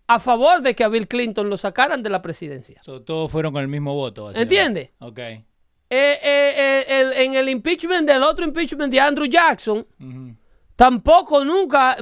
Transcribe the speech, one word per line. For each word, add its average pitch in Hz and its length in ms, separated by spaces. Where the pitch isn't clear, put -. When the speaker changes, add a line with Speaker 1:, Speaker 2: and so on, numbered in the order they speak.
Speaker 1:
a 233 140
favor 262 420
de 254 140
que 240 80
a 214 60
Bill 220 180
Clinton 220 420
lo 202 80
sacaran 247 460
de 214 80
la 185 100
presidencia. 151 640
Speaker 2:
So, 131 180
todos 160 300
fueron 156 220
con 143 100
el 135 40
mismo 143 280
voto, 120 300
básicamente. 226 300
Speaker 1:
¿Entiende? 233 440
Speaker 2:
Ok. 120 200
Speaker 1:
Eh, 113 200
eh, 285 320
eh, 277 680
el, 262 260
en 262 220
el 262 140
impeachment, 330 580
del 269 140
otro 311 240
impeachment 294 480
de 262 60
Andrew 294 260
Jackson, 254 640
Speaker 2:
Ujú. 127 360
Speaker 1:
tampoco 285 680
nunca 277 580